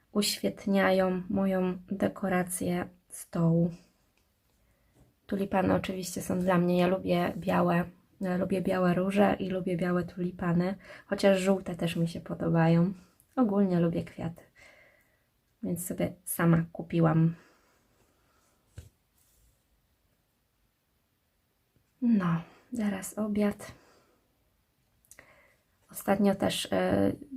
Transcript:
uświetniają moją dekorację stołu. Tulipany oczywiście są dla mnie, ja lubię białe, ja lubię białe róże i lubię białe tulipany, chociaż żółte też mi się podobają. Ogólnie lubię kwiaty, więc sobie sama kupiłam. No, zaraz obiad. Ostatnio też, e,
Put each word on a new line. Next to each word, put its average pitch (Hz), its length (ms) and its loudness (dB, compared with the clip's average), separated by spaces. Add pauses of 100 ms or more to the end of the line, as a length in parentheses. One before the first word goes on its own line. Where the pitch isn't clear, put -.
(120)
uświetniają 190 1200 0
moją 190 480 0 (140)
dekorację 185 1000 -4 (200)
stołu. 170 640 0 (1500)
Tulipany 196 480 0
oczywiście 185 480 -4
są 185 180 -2
dla 180 180 2
mnie, 175 200 2
ja 180 100 4
lubię 180 500 0
białe, 175 480 2 (360)
ja 180 160 -2
lubię 180 240 -2
białe 185 320 2
róże 196 460 2
i 190 100 -4
lubię 185 280 -2
białe 180 260 0
tulipany, 180 720 -2 (300)
chociaż 196 340 4
żółte 185 360 0
też 170 200 -2
mi 170 120 0
się 170 140 -10
podobają. 165 720 2 (420)
Ogólnie 196 440 2
lubię 170 240 0
kwiaty, - 400 -10 (1200)
więc 185 240 -6
sobie - 260 -4 (100)
sama 170 480 2
kupiłam. 165 640 2 (4000)
No, 180 400 2 (300)
zaraz 208 460 -6
obiad. 208 540 -2 (2250)
Ostatnio 202 440 0
też, 196 360 -4
e, 190 400 2 (260)